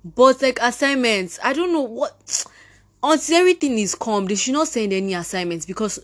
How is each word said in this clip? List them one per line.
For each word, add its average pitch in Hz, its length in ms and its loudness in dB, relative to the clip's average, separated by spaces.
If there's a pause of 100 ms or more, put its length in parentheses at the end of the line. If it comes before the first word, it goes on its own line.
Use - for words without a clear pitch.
But, 254 380 4
like, 254 180 2
assignments, 240 840 0
I 247 100 0
don't 349 180 -2
know 320 120 2
what, 233 600 -6 (600)
until 302 340 2
everything 349 400 2
is 202 160 0
calm, 208 320 -2
they 190 80 -2
should 254 220 -2
not 311 120 0
send 214 260 -2
any 190 200 -2
assignments 175 540 -6
because 196 360 -6